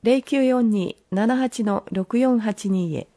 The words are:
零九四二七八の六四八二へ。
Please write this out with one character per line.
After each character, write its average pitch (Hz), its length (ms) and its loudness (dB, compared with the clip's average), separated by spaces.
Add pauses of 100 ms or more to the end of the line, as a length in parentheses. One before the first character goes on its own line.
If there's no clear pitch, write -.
零 247 180 4
九 269 220 0
四 254 260 4
二 202 260 -2 (140)
七 220 260 0
八 254 280 -2
の 202 280 -2
六 190 280 -2
四 254 200 2
八 208 300 -4
二 175 260 -2
へ。 - 220 -8